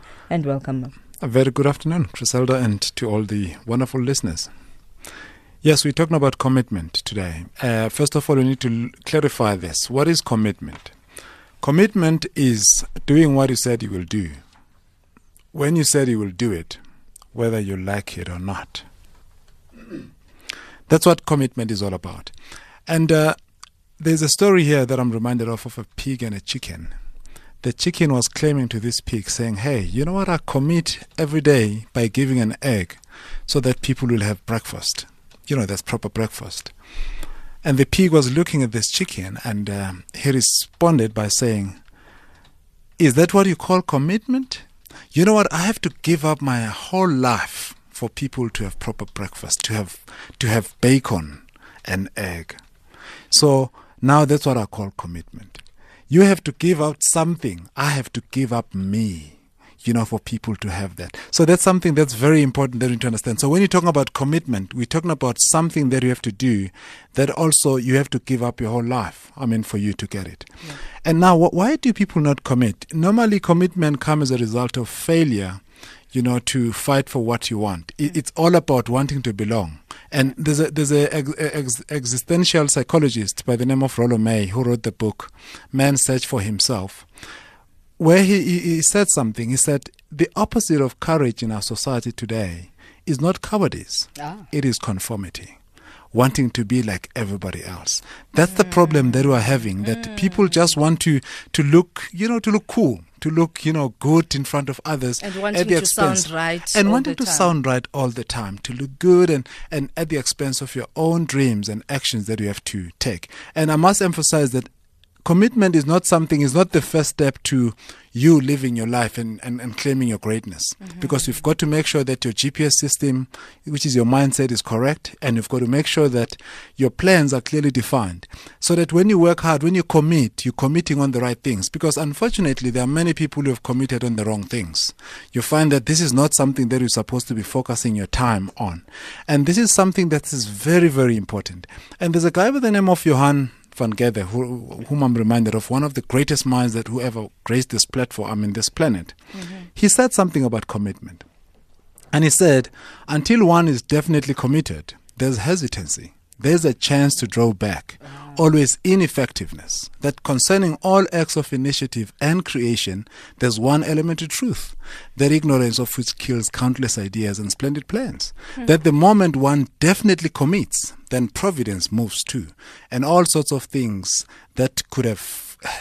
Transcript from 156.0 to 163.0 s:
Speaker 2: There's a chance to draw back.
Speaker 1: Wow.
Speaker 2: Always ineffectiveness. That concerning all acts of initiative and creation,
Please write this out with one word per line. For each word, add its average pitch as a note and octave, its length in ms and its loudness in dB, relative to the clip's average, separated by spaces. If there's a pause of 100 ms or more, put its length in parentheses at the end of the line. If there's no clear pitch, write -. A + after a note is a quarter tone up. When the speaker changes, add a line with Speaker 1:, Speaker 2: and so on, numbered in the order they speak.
Speaker 2:
There's D#3+ 280 2
a C3+ 80 4
chance C#3+ 420 2
to A#2+ 120 -4
draw A#2 260 2
back. - 480 -6
Speaker 1:
Wow. - 360 -20
Speaker 2:
Always D#3 480 4
ineffectiveness. C#3+ 1040 -2 (100)
That - 240 -4
concerning E3+ 580 2
all F#3+ 300 4
acts E3 240 0
of D3+ 160 -4
initiative C3 720 -2
and E3 240 0
creation, A2+ 600 -2 (340)